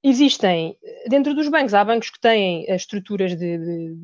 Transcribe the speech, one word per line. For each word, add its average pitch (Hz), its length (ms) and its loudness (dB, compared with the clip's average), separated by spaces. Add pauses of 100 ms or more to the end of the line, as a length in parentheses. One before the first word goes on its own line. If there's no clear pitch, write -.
existem, 240 760 2 (320)
dentro 277 240 2
dos 294 160 0
bancos, 277 240 2
há 202 100 6
bancos 226 260 0
que - 120 -18
têm, 196 480 2
eh, 190 80 2
estruturas 185 580 -4
de, 170 220 -4
de, 165 460 -6